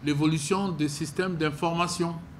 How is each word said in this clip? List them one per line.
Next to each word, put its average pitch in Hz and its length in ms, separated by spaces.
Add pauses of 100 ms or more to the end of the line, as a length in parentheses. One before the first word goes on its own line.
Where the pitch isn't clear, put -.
l'évolution 156 640
des 151 200
systèmes 165 480
d'information. 165 760 (260)